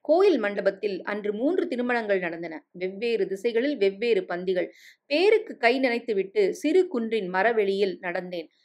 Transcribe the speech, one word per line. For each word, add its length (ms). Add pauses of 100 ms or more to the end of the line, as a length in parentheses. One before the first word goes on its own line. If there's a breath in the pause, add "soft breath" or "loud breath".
கோயில் 380
மண்டபத்தில் 640
அன்று 300
மூன்று 340
திருமணங்கள் 520
நடந்தன. 520
வெவ்வேறு 560
திசைகளில் 500
வெவ்வேறு 480
பந்திகள். 480 (340 loud breath)
பேருக்கு 500
கை 240
நனைத்துவிட்டு 720
சிறு 360
குன்றின் 420
மரவெளியில் 760
நடந்தேன். 440 (180)